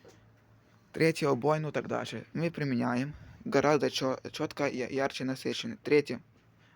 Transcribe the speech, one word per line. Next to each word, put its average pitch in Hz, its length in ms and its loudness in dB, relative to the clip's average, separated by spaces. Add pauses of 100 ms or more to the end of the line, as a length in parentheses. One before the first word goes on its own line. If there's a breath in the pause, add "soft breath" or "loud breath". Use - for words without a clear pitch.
(920 loud breath)
Третья 160 360 2
убойну, 143 420 2
так 117 160 -2
дальше. 120 460 -4
Мы 165 180 0
применяем. 131 640 0 (300 loud breath)
Гораздо 135 460 4
чё-, 131 280 -2 (140)
чётко 151 340 -2
и 123 120 -2 (140)
ярче 139 300 -2
насыщенно. 127 600 -4
Третья 143 360 2 (560 soft breath)